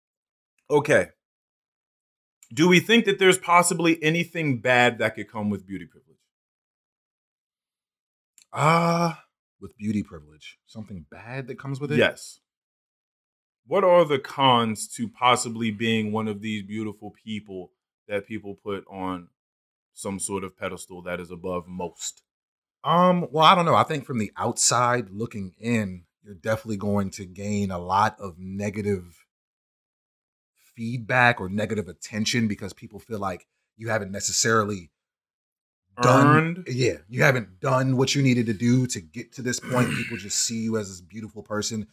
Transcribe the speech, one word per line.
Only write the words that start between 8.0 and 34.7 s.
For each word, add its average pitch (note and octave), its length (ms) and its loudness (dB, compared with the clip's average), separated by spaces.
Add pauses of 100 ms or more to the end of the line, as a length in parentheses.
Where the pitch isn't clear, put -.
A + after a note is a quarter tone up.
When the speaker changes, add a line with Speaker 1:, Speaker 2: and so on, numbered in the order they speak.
Speaker 2:
Uh, E3 640 2 (460)
with G2 160 -18
beauty G#2 260 -2
privilege, D2+ 640 -16
something G2+ 440 -16
bad A#2+ 380 -12
that C3+ 100 -14
comes C3+ 220 -8
with C#3+ 120 -6
it? A#3 60 2
Speaker 1:
Yes. - 420 0 (1300)
What F3 160 2
are F3 220 8
the D3 140 0
cons A#2 680 2 (100)
to A2+ 120 -4
possibly A#2+ 640 0
being A2 420 -2
one A2 160 -4
of G2+ 140 -8
these G#2+ 200 -6
beautiful G#2 480 -10 (140)
people G2 480 -12 (340)
that G2+ 200 -4
people G2+ 280 -12
put G2 360 -8
on F#2 380 -8 (680)
some G2 240 -8
sort F#2+ 260 -6
of F#2 120 -14
pedestal F2+ 460 -10
that F2+ 160 -8
is F2 120 -12
above F2+ 360 -8
most? F2+ 560 -12 (600)
Speaker 2:
Um, F3 480 4
well, D#3 120 2
I F3 100 10
don't F3 100 2
know. D3+ 100 2
I G#2+ 100 6
think D3 200 -6
from B2+ 140 -6
the G#2 180 -4
outside A#2+ 760 0
looking G2+ 480 -10
in, G#2 460 -4 (180)
you're G#2 120 -20
definitely A2 420 -4
going G2+ 360 0
to G2+ 120 -12
gain G2+ 460 -4
a F2+ 80 -6
lot G2 420 0
of F2+ 180 -12
negative G2 840 -6 (1500)
feedback A#2+ 640 0
or F#2 80 -8
negative G2+ 400 -4
attention A2 600 -2
because G2+ 260 -6
people G#2 240 -20
feel G#2+ 200 -12
like F#2+ 280 -6 (300)
you A2 120 -12
haven't G#2 240 -4
necessarily G#2 800 0 (1120)